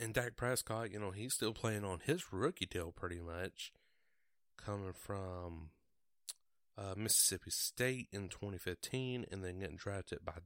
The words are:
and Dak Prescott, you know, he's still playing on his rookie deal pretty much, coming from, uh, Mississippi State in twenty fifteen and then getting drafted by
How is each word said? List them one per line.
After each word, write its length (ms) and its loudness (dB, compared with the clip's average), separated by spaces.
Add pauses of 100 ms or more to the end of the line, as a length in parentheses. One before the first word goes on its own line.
and 120 0
Dak 220 4
Prescott, 560 2
you 80 -4
know, 140 0
he's 220 -2
still 200 4
playing 300 2
on 160 0
his 320 0
rookie 340 2
deal 240 -2
pretty 300 -4
much, 520 -4 (840)
coming 360 -2
from, 800 -4 (1080)
uh, 200 -4
Mississippi 540 4
State 640 0
in 160 -2
twenty 300 -4
fifteen 720 -2
and 120 -4
then 180 -4
getting 160 -4
drafted 480 -4
by 220 -4